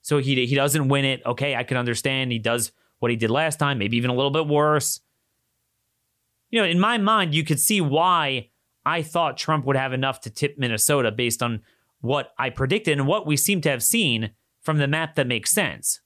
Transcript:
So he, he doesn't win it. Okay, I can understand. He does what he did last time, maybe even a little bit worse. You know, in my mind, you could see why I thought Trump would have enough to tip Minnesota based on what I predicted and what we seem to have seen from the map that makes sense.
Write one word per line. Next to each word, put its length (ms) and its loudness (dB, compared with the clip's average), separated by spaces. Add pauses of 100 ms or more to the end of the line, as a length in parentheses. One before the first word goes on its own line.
So 160 0
he, 260 2
he 100 0
doesn't 340 2
win 160 4
it. 200 -2
Okay, 300 -2
I 80 -2
can 140 -4
understand. 560 -2
He 60 -2
does 340 -2 (260)
what 120 0
he 60 0
did 140 0
last 280 0
time, 200 0
maybe 180 -2
even 140 0
a 40 0
little 160 0
bit 160 0
worse. 540 2 (1500)
You 100 0
know, 60 2
in 140 2
my 180 2
mind, 360 2
you 100 0
could 160 0
see 200 2
why 680 2 (340)
I 180 0
thought 340 -2
Trump 280 0
would 120 2
have 160 0
enough 300 -2
to 80 -10
tip 280 -6
Minnesota 540 2
based 280 -2
on 220 -2 (380)
what 360 -4
I 140 -4
predicted 480 0
and 80 0
what 200 0
we 100 0
seem 240 0
to 100 0
have 120 -2
seen 500 0 (280)
from 180 0
the 100 2
map 260 -2
that 120 0
makes 260 -2
sense. 540 -2